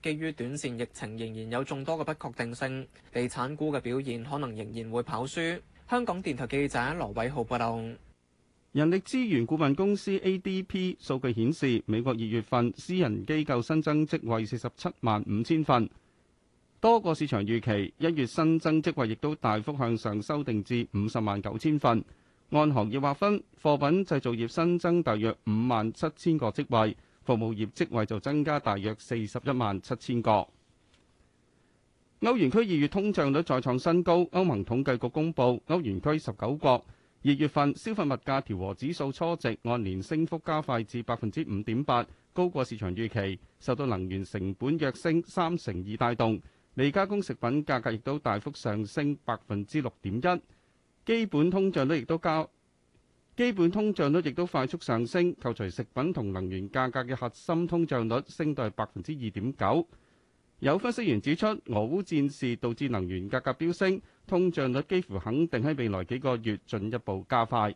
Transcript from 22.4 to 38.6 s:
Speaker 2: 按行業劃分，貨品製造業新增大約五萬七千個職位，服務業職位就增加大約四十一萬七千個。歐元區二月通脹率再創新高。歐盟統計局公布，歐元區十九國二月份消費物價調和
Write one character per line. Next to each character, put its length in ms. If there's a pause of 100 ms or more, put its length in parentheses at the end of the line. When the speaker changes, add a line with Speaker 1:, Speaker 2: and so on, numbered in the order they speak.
Speaker 2:
按 220
行 180
業 100
劃 120
分， 300 (180)
貨 160
品 300
製 120
造 120
業 180
新 300
增 240
大 120
約 180 (140)
五 220
萬 240
七 140 (100)
千 220
個 120
職 180
位， 280 (280)
服 100
務 180
業 200
職 180
位 160
就 140
增 240
加 160
大 180
約 220
四 160 (100)
十 180
一 60
萬 320
七 140
千 260
個。 240 (1700)
歐 160
元 120
區 100
二 40
月 240
通 260
脹 200
率 100
再 180
創 160
新 280
高。 220
歐 180
盟 200
統 200
計 120
局 120
公 240
布， 340
歐 140
元 200
區 160
十 220
九 160
國 300 (380)
二 100
月 140
份 300
消 160
費 140
物 180
價 160
調 160
和 180